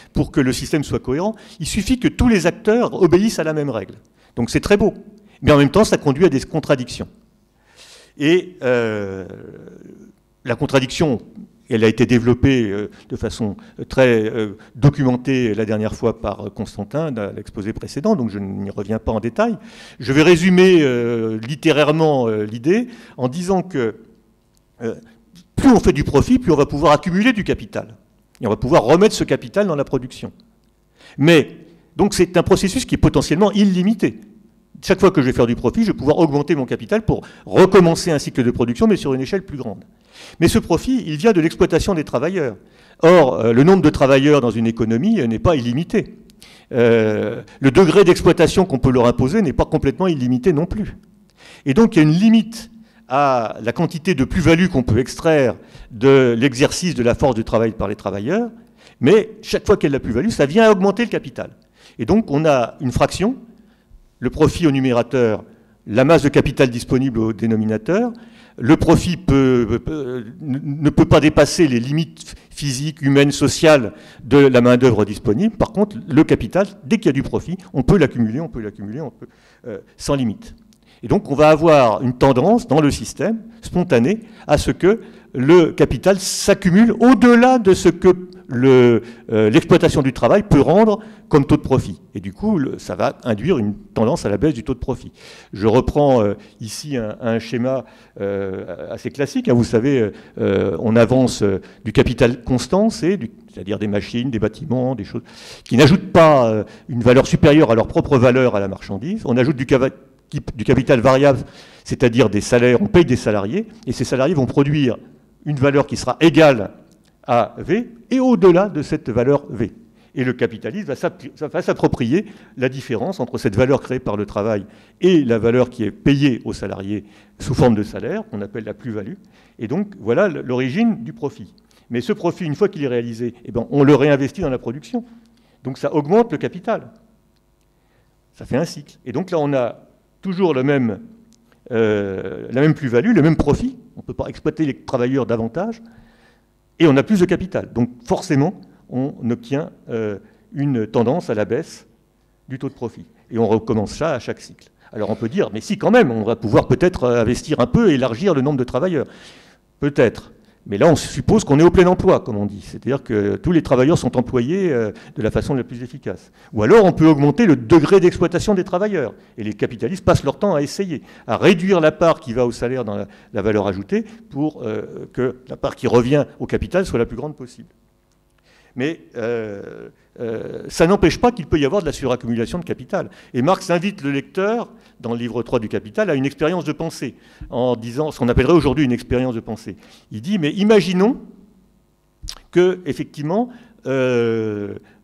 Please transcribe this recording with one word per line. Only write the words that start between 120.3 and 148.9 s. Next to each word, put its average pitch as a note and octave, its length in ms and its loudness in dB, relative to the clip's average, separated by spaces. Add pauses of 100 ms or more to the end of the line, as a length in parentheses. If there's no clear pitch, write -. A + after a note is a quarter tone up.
capitaliste A2+ 540 -6
va C3+ 80 -6
s'appri-, - 420 -8
va D#3 240 -8
s'approprier D#3 640 0 (300)
la C3 140 -2
différence C3+ 500 -6
entre B2 180 -8
cette A2 180 -4
valeur B2+ 260 2
créée B2+ 180 -8
par G#2+ 160 -8
le G#2 100 -4
travail G#2 400 -4 (360)
et F3 240 4
la A#2 120 2
valeur A#2+ 320 2
qui A#2 140 -8
est G2 80 -4
payée C#3 540 0
aux A2 80 -8
salariés G2 500 -8 (360)
sous - 140 -6
forme A#2+ 220 4
de G#2 80 -2
salaire, A#2+ 460 -10
qu'on G2+ 120 -12
appelle G#2 220 -12
la G#2+ 100 -12
plus-value. A2 420 -12 (440)
Et A2+ 80 -10
donc, G3+ 320 -6
voilà C3 280 0
l-, C#3+ 180 -6
l'origine C3 580 -2
du - 80 -14
profit. - 420 -12 (360)
Mais A#2+ 120 -4
ce G#3 120 -4
profit, F3 320 -6
une C#3+ 100 -6
fois G3+ 140 0
qu'il D#3 140 -12
est C#3 40 -4
réalisé, A#2+ 460 -6 (100)
eh - 80 -18
ben, A#2 200 -6
on C#3+ 120 2
le C#3+ 120 6
réinvestit C#3 460 0
dans D#3 80 -4
la B2+ 100 -4
production. D3+ 440 -10 (600)
Donc C3 140 -10
ça - 160 -6
augmente F3 380 0
le D3+ 60 -6
capital. E3+ 540 -8 (1400)
Ça - 120 -20
fait - 120 -4
un E3 80 -2
cycle. D#3+ 400 -16
Et B2+ 60 -12
donc F3+ 200 -6
là, F3 80 -2
on C#3+ 140 -2
a B2 260 -2 (420)
toujours F#3 320 -2
le B2+ 100 -2
même, C3 360 0 (720)
euh, G#2+ 800 -2
la B2 100 0
même D3+ 120 4
plus-value, C3 400 0
le F3 80 4
même D#3 160 4
profit. A#3 400 -2 (180)
On - 40 -20
ne - 60 -18
peut B2+ 80 -12
pas C3+ 140 -10
exploiter D#3 380 -4
les C3 100 -4
travailleurs B2+ 500 -4
davantage. A#2 560 -6 (1000)
Et E3 80 6
on C3+ 100 6
a C3+ 60 4
plus G3+ 160 0
de F3 60 4
capital. F3 480 -4
Donc A#2+ 160 -2 (160)
forcément, D#3+ 540 -2 (300)
on C3 240 -6 (180)